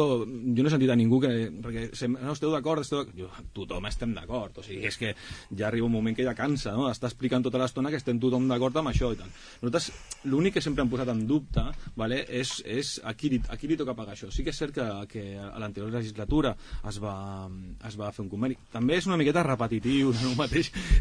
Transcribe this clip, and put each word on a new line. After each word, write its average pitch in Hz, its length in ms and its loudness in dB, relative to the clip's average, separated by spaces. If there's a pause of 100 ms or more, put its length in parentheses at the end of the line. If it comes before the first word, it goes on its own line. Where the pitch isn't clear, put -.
(240)
jo 120 400 2
no 151 60 6
he 156 40 4
sentit 131 180 6
a 120 60 8
ningú 117 240 8
que... 131 100 4 (320)
Perquè 117 220 -6 (100)
sem-, 127 240 -2
«No, 139 160 -4
esteu 151 180 0
d'acord, 151 300 0
esteu 143 160 -2
d'acord». 110 180 -10
Jo, 92 120 -10 (260)
tothom 92 340 -6
estem 117 260 -2
d'acord, 95 440 -8
o 98 60 -16
sigui, 98 220 -8
és - 120 -6
que 107 140 -2 (360)
ja 107 180 -2
arriba 117 200 2
un 117 60 4
moment 110 220 2
que 127 100 0
ja 117 120 -2
cansa, 131 380 -2
no?, 131 120 2
d'estar 120 240 -2
explicant 127 320 0
tota 127 180 0
l'estona 131 300 0
que 147 80 -2
estem 120 220 0
tothom 127 280 4
d'acord 127 300 2
amb 135 120 -2
això 120 220 2
i 104 60 -8
tal. 95 100 -12 (320)
Nosaltres, 123 280 0 (400)
l'únic 170 280 2
que - 60 -2
sempre 143 200 0
hem 117 80 2
posat 123 200 0
en 110 160 0
dubte, - 360 0 (320)
vale, 113 320 0
és, 127 360 -4
és 131 400 -4
a 110 140 -6
qui 147 140 0
li, 120 160 2
a 117 120 -6
qui 143 100 -6
li 156 100 2
toca 127 160 -2
pagar 104 200 -8
això. 98 180 -10
Sí 135 100 0
que 156 80 0
és - 80 -6
cert 147 160 -2
que, 123 120 0 (220)
que 104 140 -8 (160)
a 101 220 -10
l'anterior 104 320 -6
legislatura 113 600 0 (340)
es 101 140 -6
va, 98 140 -4 (720)
es 104 120 -10
va 104 120 -6
fer 107 120 -6
un 95 80 -6
conveni. 123 260 -2 (140)
També 127 260 4
és 175 100 0
una 180 120 4
miqueta 151 260 6
repetitiu, 123 680 4
<laughs> 117 40 4
no, 127 160 2
el 120 60 2
mateix 147 340 2 (280)